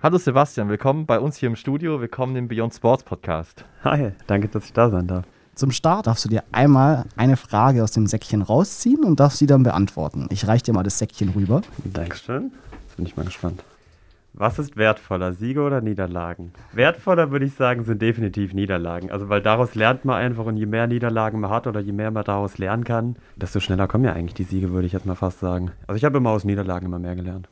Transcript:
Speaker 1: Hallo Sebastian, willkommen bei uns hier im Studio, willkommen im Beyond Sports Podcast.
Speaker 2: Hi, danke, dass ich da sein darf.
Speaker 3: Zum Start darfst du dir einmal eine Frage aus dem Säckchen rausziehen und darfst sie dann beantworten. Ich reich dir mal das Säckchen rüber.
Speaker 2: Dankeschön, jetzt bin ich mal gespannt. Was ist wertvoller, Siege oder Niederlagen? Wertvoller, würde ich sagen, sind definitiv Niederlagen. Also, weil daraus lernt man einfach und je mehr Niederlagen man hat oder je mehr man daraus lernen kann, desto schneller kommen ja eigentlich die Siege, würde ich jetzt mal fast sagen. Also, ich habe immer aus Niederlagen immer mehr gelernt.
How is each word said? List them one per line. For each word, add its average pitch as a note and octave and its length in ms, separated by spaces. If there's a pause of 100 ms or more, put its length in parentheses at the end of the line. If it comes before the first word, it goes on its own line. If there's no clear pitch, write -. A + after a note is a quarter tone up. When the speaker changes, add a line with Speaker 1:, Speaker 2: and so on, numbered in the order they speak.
Speaker 1:
Hallo E3+ 140
Sebastian, C3+ 500
willkommen C3+ 380
bei A#2 120
uns C#3+ 200
hier C3+ 100
im A#2 80
Studio, D3+ 420
willkommen B2+ 380
im B2 100
Beyond A2+ 280
Sports A#2+ 300
Podcast. - 600 (200)
Speaker 2:
Hi, C#3 280 (140)
danke, G2+ 220
dass G#2 180
ich - 80
da A#2 160
sein F2+ 160
darf. F2+ 180 (300)
Speaker 3:
Zum C#3 160
Start E3+ 360
darfst A2+ 200
du - 20
dir A2 240
einmal C3+ 540 (100)
eine B2+ 220
Frage A#2 440
aus G#2+ 100
dem A2 140
Säckchen G#2 360
rausziehen G3+ 600
und F3 160
darfst C#3+ 200
sie D3+ 80
dann C#3 160
beantworten. E2 680
Ich G2+ 160
reich A2+ 160
dir A2+ 120
mal F#2 80
das G2+ 160
Säckchen G#2 320
rüber. G2+ 320 (280)
Speaker 2:
Dankeschön, G#2+ 600 (340)
jetzt - 120
bin F2 80
ich - 100
mal - 80
gespannt. F2+ 400 (680)
Was A2+ 240
ist D3 180
wertvoller, G2 560
Siege A#2+ 300
oder C#3 180
Niederlagen? F2 720 (220)
Wertvoller, E3 560
würde C#3 160
ich C#3 80
sagen, B2 300
sind A2 180
definitiv G#2 500
Niederlagen. F2+ 580
Also, G2+ 200
weil G#2 100
daraus A2+ 340
lernt A2+ 300
man B2+ 120
einfach A2+ 280
und A2 140
je G#2+ 80
mehr A2+ 200
Niederlagen A2+ 540
man G#2 80
hat A2+ 180
oder G#2+ 140
je G2+ 120
mehr G#2+ 180
man G#2+ 140
daraus G2+ 340
lernen G#2+ 260
kann, A#2+ 320 (200)
desto F#2+ 220
schneller F#2 300
kommen B2 160
ja G#2+ 80
eigentlich E2+ 220
die F#2 100
Siege, F#2+ 260
würde F2+ 160
ich F2 60
jetzt F#2 140
mal F#2 80
fast F#2 260
sagen. F2+ 300 (160)
Also, G2+ 100
ich A2 80
habe C#3+ 140
immer B2 100
aus G#2+ 160
Niederlagen F#2+ 400
immer F2+ 140
mehr F2 180
gelernt. F#2 360